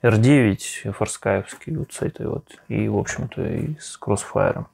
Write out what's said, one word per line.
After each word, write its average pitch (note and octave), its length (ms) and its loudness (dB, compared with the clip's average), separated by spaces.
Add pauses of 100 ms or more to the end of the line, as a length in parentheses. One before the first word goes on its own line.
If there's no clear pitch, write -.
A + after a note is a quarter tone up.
Р A2 160 6
девять A#2 720 4
форскаевский - 840 -4
вот - 180 -6
с - 80 -8
этой - 260 -4
вот, - 400 -8
и, G#2+ 220 0
в G#2 80 0
общем-то, - 440 -4
и D#2+ 380 -4
с - 200 -16
Crossfire. - 720 -2